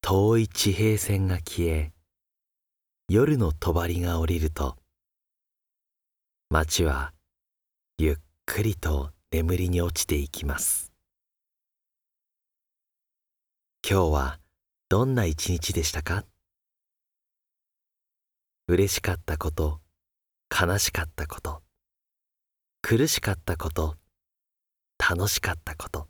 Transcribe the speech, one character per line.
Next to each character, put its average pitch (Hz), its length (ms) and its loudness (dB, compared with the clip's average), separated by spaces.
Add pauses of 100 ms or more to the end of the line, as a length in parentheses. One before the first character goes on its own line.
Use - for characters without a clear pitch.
遠 101 360 4
い 110 100 2
地 - 260 0
平 107 240 2
線 95 300 0
が 90 100 0
消 85 300 -2
え、 78 260 0 (1120)
夜 139 300 4
の 87 160 2
帳 80 200 -2
が 85 140 0
下 85 380 0
り 85 140 0
る 78 100 0
と、 71 280 -4 (1700)
街 78 340 0
は 71 300 -2 (840)
ゆ 78 160 2
っ - 20 -2 (300)
く - 180 -4
り 107 120 0
と 73 360 -4 (200)
眠 82 260 0
り 90 120 0
に 87 120 2
落 85 120 0
ち - 120 -4
て 85 100 0
い 71 140 -2
き - 160 -10
ま 69 140 -4
す。 - 320 -4 (3000)
今 92 220 4
日 76 40 4
は 71 260 0 (500)
ど 107 160 4
ん 131 100 0
な 113 100 2
一 78 240 -4
日 85 240 -2
で 82 100 -2
し - 80 -2
た 78 120 -6
か？ 90 220 -4 (2500)
嬉 95 260 4
し - 80 -4
か 92 120 -2
っ 85 40 -4
た 80 200 -6
こ 78 140 -2
と、 76 300 -2 (680)
悲 92 280 2
し - 140 0
か - 120 -2
っ 78 120 -6
た 78 120 -6
こ - 140 -12
と、 - 220 -10 (1160)
苦 120 260 2
し - 120 0
か 104 140 -2
っ - 40 -4
た - 200 -6
こ 80 120 -6
と、 78 280 -4 (1000)
楽 90 300 0
し - 120 0
か 92 140 -2
っ - 100 -4
た - 120 -10
こ - 140 -16
と。 - 200 -10